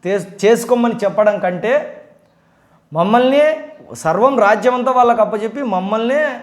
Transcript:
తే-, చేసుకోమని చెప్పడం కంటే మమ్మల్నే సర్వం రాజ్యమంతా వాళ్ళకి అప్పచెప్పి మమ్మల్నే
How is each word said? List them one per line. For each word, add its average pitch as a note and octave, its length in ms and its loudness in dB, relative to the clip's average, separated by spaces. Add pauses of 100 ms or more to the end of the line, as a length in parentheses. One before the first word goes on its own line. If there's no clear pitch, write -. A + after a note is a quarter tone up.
తే-, G3 420 -4
చేసుకోమని A#3 500 2
చెప్పడం G3+ 440 0
కంటే G3+ 560 -2 (960)
మమ్మల్నే B3+ 760 2 (240)
సర్వం G#3 460 0
రాజ్యమంతా A#3 520 2
వాళ్ళకి A#3+ 300 2
అప్పచెప్పి G#3+ 420 -4
మమ్మల్నే A#3 800 -2